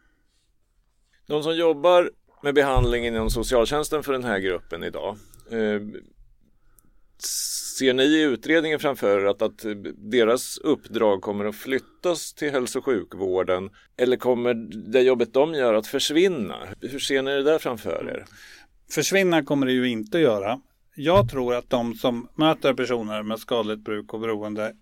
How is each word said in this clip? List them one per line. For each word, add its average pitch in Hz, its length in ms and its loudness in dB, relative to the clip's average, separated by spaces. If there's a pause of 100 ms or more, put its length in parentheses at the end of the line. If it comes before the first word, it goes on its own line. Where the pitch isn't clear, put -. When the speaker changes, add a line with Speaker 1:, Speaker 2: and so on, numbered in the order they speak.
(1300)
Speaker 1:
De 147 160 -2
som 165 140 -2
jobbar 170 540 4 (320)
med 143 120 0
behandling 123 520 4
inom 113 240 -2
socialtjänsten 127 720 0
för 139 100 -2
den 127 120 -4
här 107 140 0
gruppen 87 460 -4
idag, 90 320 -6 (340)
eh, 107 300 -2 (2000)
ser 127 140 4
ni 131 80 2
i 156 200 4
utredningen 151 560 0
framför 110 420 0
er 98 40 0
att, 101 180 0
att - 220 -4 (320)
deras 117 600 0
uppdrag 110 640 0
kommer 104 220 -4
att 107 120 -6
flyttas - 800 -6
till 147 160 -4
hälso- 131 280 -2
och 123 60 -8
sjukvården, 92 840 -2 (260)
eller 123 200 2
kommer 120 380 0 (380)
det 127 100 6
jobbet 120 320 2
de 156 200 2
gör 123 200 2
att 110 120 0
försvinna? 143 680 0 (240)
Hur 135 180 -10
ser 135 240 -2
ni 135 80 -4
det 139 120 0
där 151 160 4
framför 110 500 -6
er? - 160 -10 (680)
Speaker 2:
Försvinna 170 540 2
kommer 139 220 0
det 127 60 2
ju 127 160 2
inte 110 280 -4
att 165 60 2
göra. 107 380 2 (340)
Jag 170 360 4
tror 123 240 -2
att - 160 -6
de 117 240 0
som 120 400 -4
möter 156 400 2
personer 117 480 -2
med 110 160 -6
skadligt 107 420 -4
bruk 107 340 -10
och 110 60 -8
beroende 107 600 -6